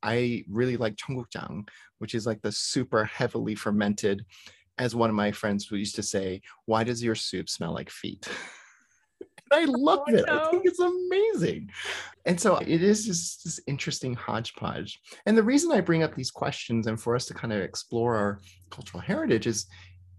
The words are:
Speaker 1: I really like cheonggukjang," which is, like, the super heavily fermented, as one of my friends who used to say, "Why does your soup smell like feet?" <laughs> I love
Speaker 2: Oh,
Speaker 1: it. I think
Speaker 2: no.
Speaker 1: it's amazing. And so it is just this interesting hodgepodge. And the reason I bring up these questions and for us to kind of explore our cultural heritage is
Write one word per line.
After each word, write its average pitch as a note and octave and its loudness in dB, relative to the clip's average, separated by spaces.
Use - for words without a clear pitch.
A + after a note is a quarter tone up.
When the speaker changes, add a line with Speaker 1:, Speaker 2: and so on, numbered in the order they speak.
Speaker 1:
I A#2+ 0
really A#2+ 0
like A2 -2
cheonggukjang," - -8
which - -6
is, A2 -2
like, A2 -2
the G#2 -2
super B2 0
heavily A#2 -2
fermented, G#2 0
as A#2+ -2
one A#2 4
of G#2+ 0
my G#2 2
friends G2+ -2
who G#2+ -6
used G2+ -4
to G#2 -4
say, F#2+ -4
"Why A2 4
does A#2+ -2
your A2+ 2
soup F2+ -6
smell E2+ -6
like - -8
feet?" - -10
<laughs> - -8
I D#4 6
love C#4 4
Speaker 2:
Oh, A#3+ 0
Speaker 1:
it. - 6
I D4+ 2
think E4 2
Speaker 2:
no. - -
Speaker 1:
it's F4+ 2
amazing. F4+ 0
And F3 2
so F#3 4
it E3 2
is G#3+ 6
just E3+ -4
this D#3+ -8
interesting C#3 -4
hodgepodge. - -6
And A3 6
the A3 8
reason C#4+ 4
I A3 4
bring E3 4
up D#3 0
these C3 -4
questions A#2 -2
and A2 -2
for A#2 0
us B2 -2
to - -10
kind A#2 -6
of G2+ 0
explore A#2 -2
our G2+ 0
cultural - -12
heritage G3 0
is A2 -2